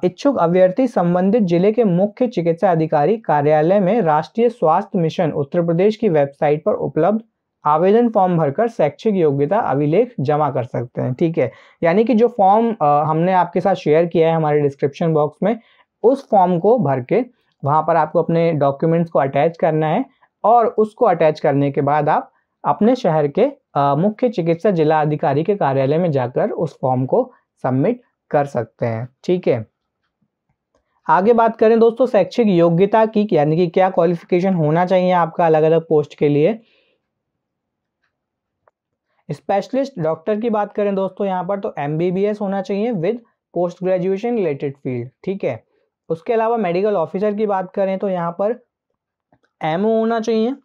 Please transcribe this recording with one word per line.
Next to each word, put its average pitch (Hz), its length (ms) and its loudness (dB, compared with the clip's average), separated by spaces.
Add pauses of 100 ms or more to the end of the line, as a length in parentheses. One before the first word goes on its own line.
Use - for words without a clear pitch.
इच्छुक 208 340 -2
अभ्यर्थी 185 480 2
संबंधित 190 560 0
जिले 175 300 2
के 233 120 0
मुख्य 202 420 0
चिकित्सा 170 440 -2
अधिकारी 160 480 0
कार्यालय 156 640 2
में 202 200 0
राष्ट्रीय 160 480 0
स्वास्थ्य 190 500 0
मिशन 165 340 -2
उत्तर 151 300 -2
प्रदेश 180 340 0
की 220 120 -2
वेबसाइट 151 560 0
पर 202 100 0
उपलब्ध 160 480 -2 (420)
आवेदन 190 440 2
फॉर्म 190 280 0
भरकर 147 320 0
शैक्षिक 180 460 -2
योग्यता 151 460 0
अभिलेख 151 600 0
जमा 147 300 0
कर 127 140 -4
सकते 123 380 -8
हैं। 127 120 -4
ठीक 165 240 -2
है, 127 120 0 (320)
यानी 175 220 2
कि 240 100 0
जो 220 140 4
फॉर्म, 220 540 2
आ, 147 220 2
हमने 160 300 0
आपके 175 260 0
साथ 190 160 0
शेयर 160 300 2
किया 165 220 2
है 165 60 2
हमारे 151 260 0
डिस्क्रिप्शन 147 540 -2
बॉक्स 151 280 -2
में, 220 160 -2 (460)
उस 269 260 0
फॉर्म 180 280 2
को 208 200 2
भर 135 240 -2
के 202 220 -2 (400)
वहाँ 151 180 2
पर 165 140 0
आपको 160 260 0
अपने 165 300 0
डॉक्यूमेंट्स 160 580 0
को - 80 -2
अटैच 143 380 0
करना 156 300 0
है 190 180 -2 (400)
और 226 220 4
उसको 214 400 -2
अटैच 165 340 2
करने 143 300 0
के 143 100 -2
बाद 147 280 0
आप 226 240 -2 (320)
अपने 226 320 2
शहर 156 320 0
के, 185 140 -2 (320)
अ, 139 200 0
मुख्य 208 340 -2
चिकित्सा 170 420 -2
जिला 156 300 2
अधिकारी 151 440 -2
के 208 120 0
कार्यालय 139 420 0
में 180 120 0
जाकर 139 400 -2
उस - 300 -6
फॉर्म 131 260 -2
को 247 260 -2 (320)
सबमिट 147 360 -2 (300)
कर 147 140 0
सकते 123 420 -8
हैं। 113 220 -6 (160)
ठीक 180 240 -2
है, 117 180 -2 (1400)
आगे 185 240 4
बात 226 240 2
करें 226 220 4
दोस्तों 233 280 2
शैक्षिक 214 420 0
योग्यता 185 580 4
की, 208 260 -2
यानी 151 240 2
कि 180 100 2
क्या 185 240 2
क्वालिफिकेशन 180 640 0
होना 165 320 0
चाहिए 180 260 2
आपका 170 340 0
अलग-अलग 160 420 2
पोस्ट 147 260 0
के 151 140 0
लिए। 156 320 0 (2750)
स्पेशलिस्ट 202 680 -4
डॉक्टर 160 420 -4
की 233 100 -4
बात 208 220 -2
करें 202 220 -2
दोस्तों 190 320 -4
यहाँ 185 180 -4
पर 196 160 -6
तो 208 180 -8
एमबीबीएस 180 600 -2
होना 196 220 -4
चाहिए 208 300 -4
with 190 240 -4 (380)
post 175 240 -4
graduation 190 580 -2
related 147 360 -4
field। 127 360 -8 (160)
ठीक 196 200 -6
है, 127 200 -6 (440)
उसके 165 240 -6
अलावा 226 240 0
मेडिकल 202 400 -2
ऑफिसर 190 380 -4
की 214 120 -2
बात 190 280 -4
करें 190 240 -2
तो 202 100 -6
यहाँ 170 240 -4
पर 214 340 -6 (960)
एमओ 196 360 -2
होना 226 220 -2
चाहिए। 226 340 -2 (100)